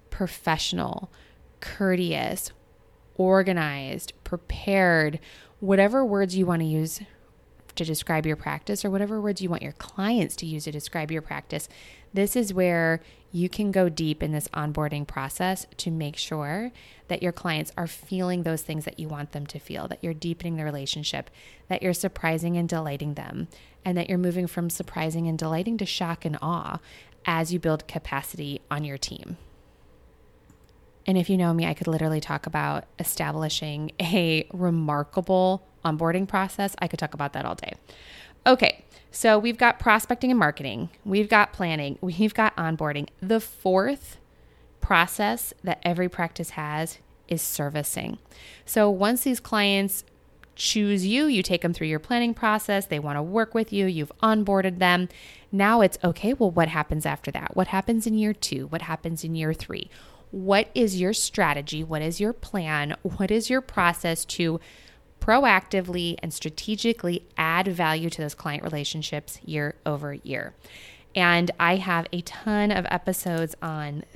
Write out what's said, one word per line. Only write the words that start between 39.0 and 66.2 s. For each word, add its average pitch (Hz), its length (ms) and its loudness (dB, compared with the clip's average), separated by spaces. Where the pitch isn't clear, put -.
so 220 280 6
we've 226 180 0
got 240 220 4
prospecting 240 520 2
and 247 80 6
marketing, 147 520 0
we've 208 240 2
got 208 240 6
planning, 151 480 -2
we've 185 340 0
got 214 220 2
onboarding. 151 520 -2
The 220 200 2
fourth 208 800 0
process 202 720 2
that 180 180 -2
every 175 260 0
practice 170 420 -6
has 151 480 -6
is 165 120 -2
servicing. - 800 -4
So 208 260 4
once 202 320 2
these 254 180 0
clients 202 640 2
choose 202 520 2
you, 254 200 4
you 240 160 4
take 175 200 0
them 170 100 2
through 160 160 -4
your 156 100 -2
planning 240 360 0
process, 214 520 0
they 156 120 -2
wanna 147 240 -2
work 220 320 0
with 226 180 0
you, 196 140 2
you've 160 260 -2
onboarded 196 560 4
them. 180 300 4
Now 208 300 6
it's, 190 240 6
"Okay, 196 300 0
well, 220 160 4
what 165 180 4
happens 156 380 -2
after 143 240 -4
that? - 260 -8
What 185 120 2
happens 220 380 0
in 220 80 2
year 214 200 2
two? 135 320 -4
What 160 160 -6
happens 160 420 -6
in 160 100 -2
year 160 200 0
three?" - 360 -8
What 196 440 2
is 208 260 2
your 180 120 4
strategy? 151 720 0
What 160 200 -4
is 165 180 -2
your 208 120 0
plan? 156 680 -2
What 190 300 -2
is 214 180 2
your 262 100 4
process 175 680 0
to 165 340 0
proactively 185 1000 4